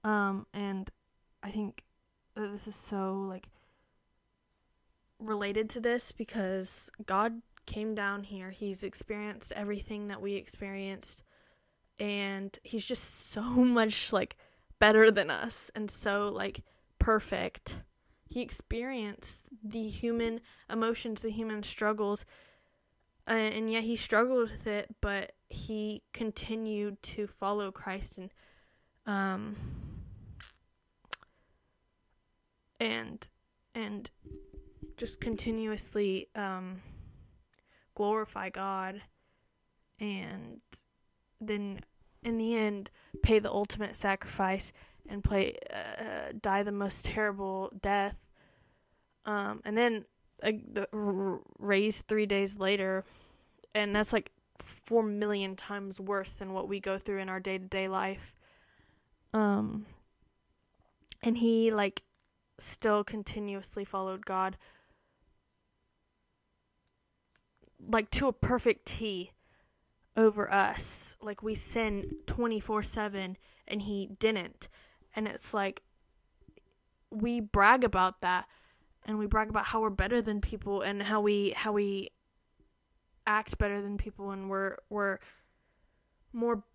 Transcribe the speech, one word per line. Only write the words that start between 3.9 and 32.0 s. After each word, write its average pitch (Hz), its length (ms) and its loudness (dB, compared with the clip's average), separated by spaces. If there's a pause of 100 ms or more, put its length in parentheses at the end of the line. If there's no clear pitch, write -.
related 214 520 -2
to 247 80 -4
this 240 320 0
because 190 800 -4 (160)
God 226 360 2 (260)
came 214 260 -4
down 202 300 -2
here. 190 260 -10
He's 190 340 -6
experienced 208 680 -6
everything 208 560 -6
that 202 140 -8
we 202 120 -2
experienced. 196 920 -8 (760)
And 196 640 -4
he's 220 240 -4
just - 420 -4
so 214 120 -4
<laughs> - 20 -4
much, 240 680 4
like, 190 240 2 (440)
better 220 320 12
than 196 180 2
us 147 460 -2
and 214 160 -4
so, 208 380 0
like, 196 340 -6 (340)
perfect. - 840 0 (460)
He 247 120 -4
experienced 233 1080 -6 (140)
the 220 240 -4
human 233 540 0 (280)
emotions, 226 520 0
the 226 80 -2
human 214 320 -4
struggles, 208 640 0 (1000)
uh, 226 60 2
and 220 380 0
yet 226 120 0
he 226 120 0
struggled 233 560 2
with - 160 -8
it, 208 340 -2
but 202 300 -2 (180)
he 214 540 -6 (100)
continued 214 880 -4
to - 240 -4
follow 202 460 -2
Christ - 480 -8
and, 190 120 -12 (760)
um, 202 480 -2 (3250)